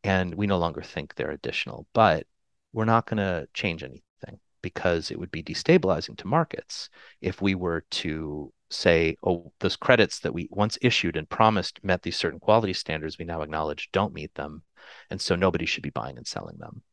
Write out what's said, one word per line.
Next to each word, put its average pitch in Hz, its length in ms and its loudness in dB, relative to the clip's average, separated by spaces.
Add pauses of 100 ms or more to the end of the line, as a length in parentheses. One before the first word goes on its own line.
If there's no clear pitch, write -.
and 92 300 2
we 104 120 0
no 98 100 4
longer 85 240 0
think - 340 -10
they're 71 160 -4
additional, 65 600 -8
but 95 320 6 (460)
we're 110 140 -2
not 113 200 4
gonna 92 480 -2
change 82 300 -4
anything - 560 -18 (220)
because - 500 -2
it - 80 -8
would 87 120 -8
be 80 120 -8
destabilizing 95 760 2
to - 80 -10
markets - 640 -2 (300)
if - 220 -4
we 95 140 4
were 85 360 -2
to 76 600 -6 (160)
say, 82 520 4
'Oh, 85 380 0
those - 160 0
credits - 440 4
that - 140 -4
we 85 180 -6
once 104 300 0
issued 90 360 2
and 78 100 -6
promised 110 560 2
met 92 200 0
these - 120 -4
certain - 240 -2
quality 107 340 4
standards, 78 440 -6
we 85 80 -10
now 82 160 -4
acknowledge 78 500 -4
don't 95 220 2
meet 78 220 -12
them. 73 280 -10 (460)
And 101 100 -6
so - 160 0
nobody 87 300 2
should - 180 -4
be 73 60 -6
buying 64 280 -6
and 58 100 -14
selling 50 320 -10
them. - 220 -14 (120)